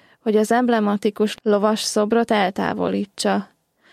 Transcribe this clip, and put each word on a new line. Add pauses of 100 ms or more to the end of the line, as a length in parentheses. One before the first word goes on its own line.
(220)
hogy
az
emblematikus
lovas
szobrot
eltávolítsa. (440)